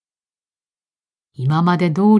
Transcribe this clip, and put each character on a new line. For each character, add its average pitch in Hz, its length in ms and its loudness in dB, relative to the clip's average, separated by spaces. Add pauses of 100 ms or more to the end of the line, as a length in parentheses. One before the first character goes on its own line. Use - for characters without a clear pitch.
(1300)
今 147 300 -4
ま 175 160 0
で 175 120 -2
通 180 120 -4 (180)